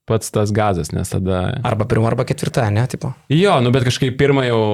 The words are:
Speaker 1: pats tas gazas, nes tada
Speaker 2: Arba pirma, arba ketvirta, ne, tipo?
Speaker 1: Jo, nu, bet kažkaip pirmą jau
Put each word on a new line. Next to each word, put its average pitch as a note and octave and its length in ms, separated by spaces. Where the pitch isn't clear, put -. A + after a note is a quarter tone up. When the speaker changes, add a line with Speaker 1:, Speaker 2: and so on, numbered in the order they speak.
Speaker 1:
pats A2 220
tas G#2+ 220
gazas, G2+ 400
nes F#2 180
tada F#2+ 540
Speaker 2:
Arba A2 220
pirma, A2+ 220
arba B2 180
ketvirta, - 440
ne, G#2 160
tipo? - 280
Speaker 1:
Jo, F3+ 320
nu, A#2+ 100
bet B2+ 120
kažkaip B2+ 340
pirmą C#3 280
jau A#2 140